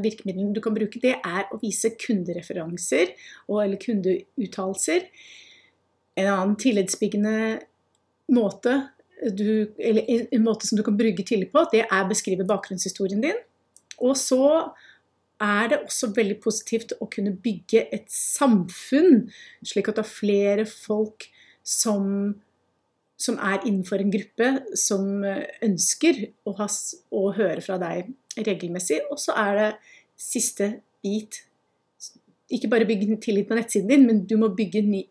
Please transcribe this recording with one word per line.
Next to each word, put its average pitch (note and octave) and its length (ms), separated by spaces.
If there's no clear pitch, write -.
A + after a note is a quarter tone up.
virkemidlene G3+ 500
du G#3+ 80
kan G#3+ 140
bruke, G#3+ 260
det B3+ 160
er F#3+ 320
å A3 120
vise A3 360
kundereferanser F3+ 1160
og, G#3 160
eller G3 180
kundeuttalelser. G3 1300
En G3 80
annen G3 320
tillitsbyggende G#3 760
måte A#3+ 440
du, G#3+ 400
eller G#3+ 320
en, A#3 220
en A3+ 140
måte A3 220
som G#3+ 100
du G#3+ 80
kan G#3 120
brygge G#3 300
tillit F#3+ 260
på, D#4+ 200
det A3+ 140
er F#3+ 160
å F#3+ 60
beskrive F#3+ 380
bakgrunnshistorien G3 800
din. G#4+ 160
Og C4 160
så C4 280
er G#3 300
det D4 100
også - 320
veldig G#3+ 280
positivt A3 600
å G#3 80
kunne G3+ 320
bygge A3 520
et - 200
samfunn, B3+ 1120
slik G3+ 240
at G#3 80
det G#3+ 80
er - 80
flere G3+ 560
folk - 580
som, G3+ 460
som - 200
er G3 240
innenfor G3 400
en G3 120
gruppe A3 360
som, G3 300
eh, G3 200
ønsker A3 580
å G3+ 120
ha G#3 120
s-, - 280
å G3+ 240
høre E3+ 240
fra F#3 200
deg F3+ 280
regelmessig. F#3 640
Og C#4+ 80
så - 160
er G3+ 220
det G#3+ 120
siste - 540
bit, G#3+ 380
ikke - 180
bare A3+ 200
bygge G#3+ 320
tillit G3+ 280
på A3+ 80
nettsiden G#3+ 360
din, C#4 160
men G#3 160
du A3 160
må A3 80
bygge F#3 360
ny G3 260